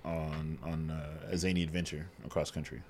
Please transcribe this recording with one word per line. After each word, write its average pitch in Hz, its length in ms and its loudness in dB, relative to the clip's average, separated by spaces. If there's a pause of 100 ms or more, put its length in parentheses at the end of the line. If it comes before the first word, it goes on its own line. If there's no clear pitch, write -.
on, 78 600 -2
on, 80 260 0
uh, 78 420 -4
a 92 60 4
zany 90 260 6
adventure 80 440 0 (180)
across - 260 2
country. 69 380 -4